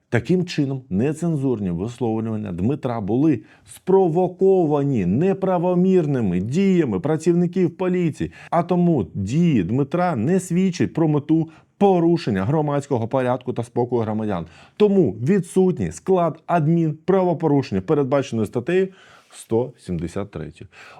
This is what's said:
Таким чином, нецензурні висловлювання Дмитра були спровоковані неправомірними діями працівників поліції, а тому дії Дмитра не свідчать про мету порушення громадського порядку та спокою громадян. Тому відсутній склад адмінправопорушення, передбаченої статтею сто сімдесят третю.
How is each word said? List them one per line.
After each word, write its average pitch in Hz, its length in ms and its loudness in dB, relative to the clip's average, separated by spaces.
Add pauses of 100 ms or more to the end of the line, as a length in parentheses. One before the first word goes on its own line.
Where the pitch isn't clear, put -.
(120)
Таким 170 320 0
чином, 135 460 -4
нецензурні 135 800 -2
висловлювання 110 800 -4
Дмитра 117 480 -4
були 127 420 0 (320)
спровоковані 175 1300 2
неправомірними 180 1300 2
діями 147 600 0
працівників 170 760 0
поліції, 180 560 -2 (180)
а 165 120 2
тому 170 520 2
дії 120 480 0
Дмитра 143 540 -2
не 156 240 0
свідчать 185 540 -2
про 160 140 2
мету 156 420 0 (280)
порушення 165 640 2
громадського 143 640 -2
порядку 127 440 -2
та 117 100 -4
спокою 120 400 -2
громадян. 107 440 -4 (300)
Тому 196 360 4
відсутній 165 800 0
склад 175 540 -2
адмінправопорушення, 160 1300 0
передбаченої 135 640 0
статтею 175 420 -2 (460)
сто - 440 -2
сімдесят 87 520 -8
третю. 78 360 -14 (340)